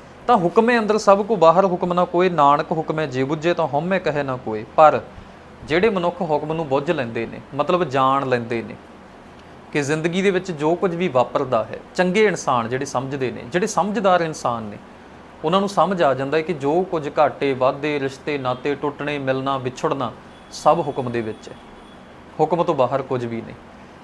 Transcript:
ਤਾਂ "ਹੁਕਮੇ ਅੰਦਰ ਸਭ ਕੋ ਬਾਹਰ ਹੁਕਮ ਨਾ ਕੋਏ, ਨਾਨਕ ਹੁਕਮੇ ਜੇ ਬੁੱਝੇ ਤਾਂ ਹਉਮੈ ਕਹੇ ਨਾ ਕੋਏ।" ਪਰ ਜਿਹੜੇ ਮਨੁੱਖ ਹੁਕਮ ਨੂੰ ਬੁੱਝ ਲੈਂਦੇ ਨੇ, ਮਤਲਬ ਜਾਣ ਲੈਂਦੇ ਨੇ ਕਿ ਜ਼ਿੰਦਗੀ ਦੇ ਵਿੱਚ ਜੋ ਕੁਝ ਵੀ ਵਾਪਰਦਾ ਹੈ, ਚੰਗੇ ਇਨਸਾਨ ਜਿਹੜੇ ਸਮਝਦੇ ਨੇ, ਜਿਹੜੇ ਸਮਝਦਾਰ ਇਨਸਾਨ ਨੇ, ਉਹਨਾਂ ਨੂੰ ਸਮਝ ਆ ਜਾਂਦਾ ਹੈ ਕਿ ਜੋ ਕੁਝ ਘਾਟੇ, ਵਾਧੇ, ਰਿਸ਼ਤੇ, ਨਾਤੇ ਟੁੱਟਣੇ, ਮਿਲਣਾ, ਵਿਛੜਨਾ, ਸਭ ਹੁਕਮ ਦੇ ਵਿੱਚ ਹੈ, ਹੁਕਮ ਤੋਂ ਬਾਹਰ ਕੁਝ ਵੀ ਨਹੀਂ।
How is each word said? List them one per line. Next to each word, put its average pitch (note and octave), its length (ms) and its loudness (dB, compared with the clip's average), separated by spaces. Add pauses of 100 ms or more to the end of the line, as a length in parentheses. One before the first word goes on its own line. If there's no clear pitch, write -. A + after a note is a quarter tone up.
(280)
ਤਾਂ A#3+ 100 6
"ਹੁਕਮੇ A3+ 420 2
ਅੰਦਰ G#3 180 0
ਸਭ G3+ 280 4
ਕੋ A3 100 0
ਬਾਹਰ E3 300 6
ਹੁਕਮ F3 280 -2
ਨਾ F3 120 2
ਕੋਏ, F3 240 2
ਨਾਨਕ D3 420 4
ਹੁਕਮੇ D#3 360 -2
ਜੇ C3 160 -2
ਬੁੱਝੇ D#3 300 0
ਤਾਂ E3 140 0
ਹਉਮੈ E3 320 -2
ਕਹੇ D3 240 -2
ਨਾ C3 120 -4
ਕੋਏ।" A2 300 -6 (100)
ਪਰ C#3+ 260 8 (640)
ਜਿਹੜੇ F3 240 2
ਮਨੁੱਖ F3 320 -2
ਹੁਕਮ D#3 320 -2
ਨੂੰ D#3+ 140 -4
ਬੁੱਝ C#3+ 240 0
ਲੈਂਦੇ A#2 340 -4
ਨੇ, A2 160 -12 (140)
ਮਤਲਬ F3 280 0
ਜਾਣ C3+ 440 2
ਲੈਂਦੇ A#2 340 -2
ਨੇ G#2 140 -12 (960)
ਕਿ D3+ 100 -2
ਜ਼ਿੰਦਗੀ D#3+ 400 -2
ਦੇ G3 100 4
ਵਿੱਚ F3+ 200 -2
ਜੋ D#3 240 0
ਕੁਝ F3 200 -2
ਵੀ F3+ 120 0
ਵਾਪਰਦਾ B2+ 560 0
ਹੈ, - 160 -12 (160)
ਚੰਗੇ F#3 300 4
ਇਨਸਾਨ C3+ 440 0
ਜਿਹੜੇ C3 160 -4
ਸਮਝਦੇ C3+ 460 -4
ਨੇ, A2 200 -12
ਜਿਹੜੇ F3+ 160 0
ਸਮਝਦਾਰ F#3+ 540 2
ਇਨਸਾਨ C3+ 420 -4
ਨੇ, G#2 140 -10 (680)
ਉਹਨਾਂ F3 140 2
ਨੂੰ G3 100 0
ਸਮਝ F3 340 2
ਆ C#3 100 4
ਜਾਂਦਾ C3+ 240 -2
ਹੈ E3 40 2
ਕਿ F3 120 -4
ਜੋ D3 280 0
ਕੁਝ D#3+ 280 -4 (100)
ਘਾਟੇ, C#3 340 2
ਵਾਧੇ, C#3+ 460 0
ਰਿਸ਼ਤੇ, C3+ 380 -4
ਨਾਤੇ C3 380 -4
ਟੁੱਟਣੇ, D3 420 -4
ਮਿਲਣਾ, C3+ 400 -2
ਵਿਛੜਨਾ, C3 540 -4 (400)
ਸਭ D#3 360 2
ਹੁਕਮ B2+ 240 -4
ਦੇ A#2 100 -2
ਵਿੱਚ A2 280 -10
ਹੈ, - 40 -16 (840)
ਹੁਕਮ E3 240 2
ਤੋਂ E3 120 0
ਬਾਹਰ C3+ 260 0
ਕੁਝ B2 240 -4
ਵੀ A#2 160 -6
ਨਹੀਂ। G#2 140 -14 (480)